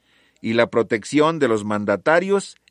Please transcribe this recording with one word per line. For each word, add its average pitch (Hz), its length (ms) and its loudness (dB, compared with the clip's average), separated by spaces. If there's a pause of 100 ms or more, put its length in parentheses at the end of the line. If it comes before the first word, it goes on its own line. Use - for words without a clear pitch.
(420)
y 113 100 -6
la 117 180 2
protección 139 720 0
de 135 80 2
los 110 160 -2
mandatarios 107 920 -2 (140)